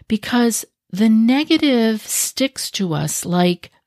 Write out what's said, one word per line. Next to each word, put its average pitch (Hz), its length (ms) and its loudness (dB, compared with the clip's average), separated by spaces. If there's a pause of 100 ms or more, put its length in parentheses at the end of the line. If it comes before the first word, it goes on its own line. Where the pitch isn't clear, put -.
Because 233 580 -2 (240)
the 214 200 2
negative 240 920 2
sticks - 720 -6
to 175 240 -4
us 151 300 -4
like 175 440 0 (180)